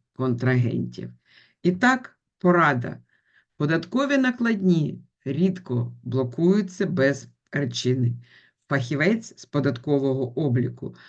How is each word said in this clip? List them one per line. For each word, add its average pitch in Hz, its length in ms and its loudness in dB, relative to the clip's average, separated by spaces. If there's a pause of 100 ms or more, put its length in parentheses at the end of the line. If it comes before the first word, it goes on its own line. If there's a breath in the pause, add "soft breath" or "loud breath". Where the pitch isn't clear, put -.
(120)
контрагентів. 123 1000 -2 (520 soft breath)
І 175 100 2
так, 247 460 0 (200)
порада. 160 600 2 (580)
Податкові 226 640 0
накладні 220 840 0 (200)
рідко 131 800 -2
блокуються 170 840 0
без 139 420 0 (220)
причини. 127 640 0 (560 soft breath)
Фахівець 147 720 -2
з - 60 -20
податкового 135 920 -2
обліку 123 560 -2 (140 loud breath)